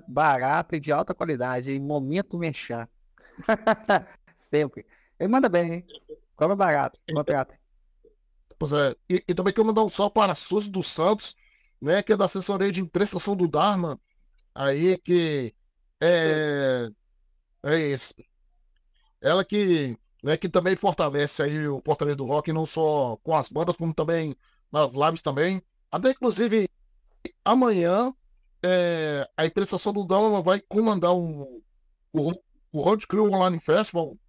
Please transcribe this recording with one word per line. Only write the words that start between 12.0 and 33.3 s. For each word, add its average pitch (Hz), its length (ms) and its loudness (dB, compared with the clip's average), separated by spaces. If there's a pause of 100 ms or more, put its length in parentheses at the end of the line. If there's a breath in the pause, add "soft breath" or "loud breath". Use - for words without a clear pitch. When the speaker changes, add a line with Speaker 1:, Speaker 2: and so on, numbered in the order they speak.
Speaker 2:
que 214 120 -2
é 196 40 4
da 196 80 2
assessoria 196 460 -2
de 180 100 -4
imprensa 185 380 -2
Som 202 160 -2
do 180 120 2
Dharma, 170 520 0 (540)
aí 147 440 2
que 160 560 0 (480)
é, 151 880 2 (760)
é 160 160 2
isso. 139 340 -4 (1080)
Ela 185 240 2
que, 170 520 0 (260)
né, 151 140 0
que 185 120 -6
também 180 260 0
fortalece 147 680 -2
aí 151 240 -4
o 139 140 -6
Portaria 147 340 -2
do 139 100 -8
Rock, 147 260 -2
não 160 140 -2
só 147 520 -2
com 160 180 -2
as 143 140 0
bandas, 165 280 -2
como 165 160 -4
também 160 420 -2 (360)
nas 147 220 0
lives 156 280 0
também. 165 400 0 (300)
Até, 190 200 2
inclusive, 220 560 0 (800)
amanhã, 220 640 2 (520)
é, 170 640 0 (100)
a 160 80 2
imprensa 190 320 -2
Som 202 160 -4
do 202 120 -4
Dharma 202 360 2
vai 185 200 2
comandar 196 520 2
o, 143 500 -6 (480)
o, 156 200 0 (400)
o 151 100 -4
Road 208 260 2
Crew 214 240 2